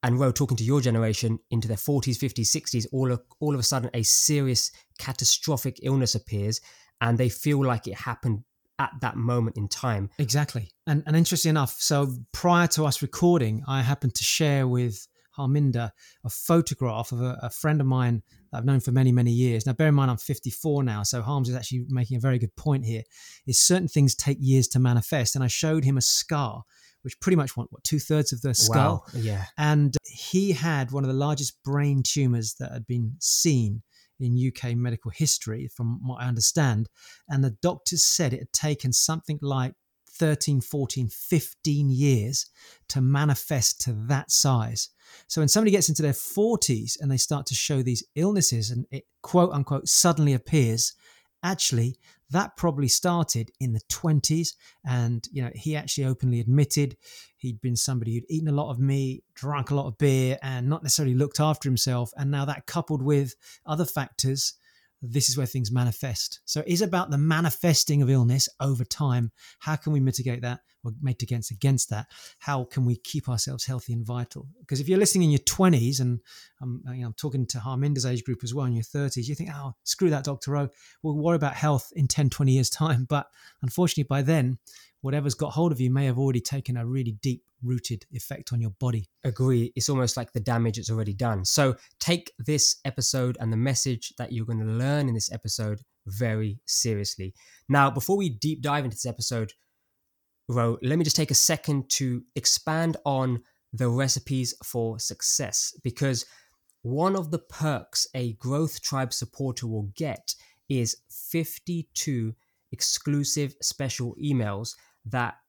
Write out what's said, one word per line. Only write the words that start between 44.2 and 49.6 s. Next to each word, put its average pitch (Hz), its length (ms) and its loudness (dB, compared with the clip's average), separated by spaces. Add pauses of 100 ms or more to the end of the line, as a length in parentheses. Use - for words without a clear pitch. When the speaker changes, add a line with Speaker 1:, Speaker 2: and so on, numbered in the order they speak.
Speaker 2:
size. 117 600 2 (380)
So - 140 -2
when 147 80 4
somebody 214 220 6
gets 185 180 4
into 156 120 0
their 147 120 2
forties 139 840 0
and 143 120 0
they 131 60 2
start 139 300 -2
to 127 80 -4
show 135 260 0
these 120 220 0 (120)
illnesses 147 560 2
and 120 180 -4
it, 135 140 -12 (180)
quote 175 300 4
unquote, 139 360 -2